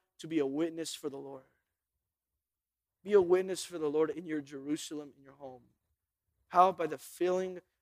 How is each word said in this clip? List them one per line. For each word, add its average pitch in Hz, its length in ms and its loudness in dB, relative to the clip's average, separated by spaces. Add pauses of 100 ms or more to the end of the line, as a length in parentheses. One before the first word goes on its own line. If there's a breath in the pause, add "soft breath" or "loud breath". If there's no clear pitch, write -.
(180)
to 165 100 -14
be 160 100 -2
a 139 80 2
witness 160 480 -4
for 151 160 -8
the 135 80 -14
Lord." 135 240 -16 (1600)
Be 202 120 -2
a 202 60 12
witness 185 440 2
for 175 140 -12
the 156 100 0
Lord 156 220 2
in 160 160 -10
your 156 160 -4
Jerusalem, 143 760 -8
in 139 80 -20
your 135 100 -20
home. 131 280 -18 (840)
How? 180 220 8
By 170 160 -2
the 147 120 -4
filling 180 640 -2 (220)